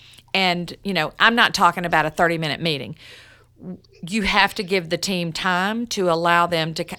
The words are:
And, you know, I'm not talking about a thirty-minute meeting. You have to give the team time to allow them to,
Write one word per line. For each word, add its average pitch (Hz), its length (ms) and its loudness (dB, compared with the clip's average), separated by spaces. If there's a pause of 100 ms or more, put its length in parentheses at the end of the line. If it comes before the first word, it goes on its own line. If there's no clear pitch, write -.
(340)
And, 175 500 0
you 196 100 -4
know, 156 260 -2
I'm 226 160 4
not 220 180 4
talking 175 320 2
about 160 200 2
a 156 40 -2
thirty-minute 160 500 0
meeting. 156 380 -4 (1040)
You 190 200 -2
have 196 320 4
to 214 80 -6
give 175 260 -2
the 170 80 -2
team 175 340 -2
time 196 560 -2
to 185 220 0
allow 170 380 4
them 165 260 -2
to, 170 100 -4 (160)